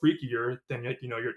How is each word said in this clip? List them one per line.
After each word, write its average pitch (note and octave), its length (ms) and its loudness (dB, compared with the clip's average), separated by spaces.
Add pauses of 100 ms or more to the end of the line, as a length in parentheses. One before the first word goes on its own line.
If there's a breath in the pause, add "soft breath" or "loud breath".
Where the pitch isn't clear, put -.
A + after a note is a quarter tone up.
freakier B2 540 2 (120)
than, A#2+ 140 -6
like, B2 200 -4
you B2+ 40 -8
know, A#2+ 120 -4
your, A#2 160 -2